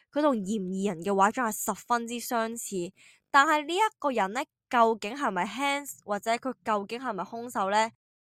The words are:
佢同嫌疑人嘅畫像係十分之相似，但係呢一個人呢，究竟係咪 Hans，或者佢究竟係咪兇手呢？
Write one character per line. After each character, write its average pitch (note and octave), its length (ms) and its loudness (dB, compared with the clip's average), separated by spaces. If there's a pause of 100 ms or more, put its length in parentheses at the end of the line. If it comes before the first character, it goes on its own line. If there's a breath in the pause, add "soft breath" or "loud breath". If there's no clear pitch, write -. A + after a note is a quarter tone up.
(120 soft breath)
佢 C#4 80 0
同 D4 140 4
嫌 F#3+ 360 -2
疑 F#3+ 140 -2
人 F3+ 160 -2
嘅 F3 100 -4
畫 G3 240 4
像 A#3+ 160 0
係 - 140 -6
十 A3 80 -2
分 A#3 340 -2
之 A#3 140 -6
相 A3+ 340 -4
似， F#3+ 380 -6 (380 soft breath)
但 C#4 160 6
係 D4+ 180 2
呢 D#4 100 -4
一 F#4 60 2 (180)
個 D4 120 0
人 G3+ 240 0
呢， C4+ 100 -4 (240)
究 A3+ 320 4
竟 G#3 160 -8
係 C#4 140 0
咪 F3+ 160 0
Hans， C#4 480 -4 (100)
或 G3+ 160 -4
者 A3+ 120 -4
佢 A#3+ 200 -4 (100)
究 G#3 240 0
竟 A#3 140 -8
係 B3+ 140 -6
咪 F3+ 100 -4
兇 A#3 260 -10
手 G3+ 200 0
呢？ A3 200 2 (320)